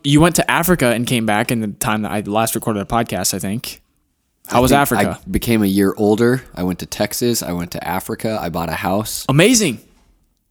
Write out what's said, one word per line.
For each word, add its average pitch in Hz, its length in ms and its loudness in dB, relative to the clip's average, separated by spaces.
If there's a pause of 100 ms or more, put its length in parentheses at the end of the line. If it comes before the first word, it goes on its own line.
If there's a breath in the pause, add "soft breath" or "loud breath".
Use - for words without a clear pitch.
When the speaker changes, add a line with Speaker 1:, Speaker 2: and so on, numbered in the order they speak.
Speaker 1:
You 143 160 4
went 165 160 6
to - 160 0
Africa 160 360 2
and 117 200 0
came 117 180 0
back 107 260 0
in 117 100 -2
the 107 80 -4
time 107 320 -2
that 104 100 -6
I 104 100 -4
last 107 340 -2
recorded 107 260 -2
a 95 40 -6
podcast, 110 480 -2
I 101 60 -6
think. 104 420 -8 (680)
How - 100 0
Speaker 2:
I - 20 6
Speaker 1:
was 127 120 4
Speaker 2:
think 139 100 6
Speaker 1:
Africa? 101 440 0
Speaker 2:
I - 40 -12
became 110 340 0
a 98 40 4
year 98 280 2
older. 117 480 2 (120)
I 90 80 -4
went 90 160 -2
to 82 60 -10
Texas. - 560 -2
I 87 120 -6
went 87 180 -6
to - 160 -10
Africa. 107 540 -6
I 87 80 -6
bought 85 200 -4
a 80 40 -6
house. 98 560 -4
Speaker 1:
Amazing. 175 500 2 (720)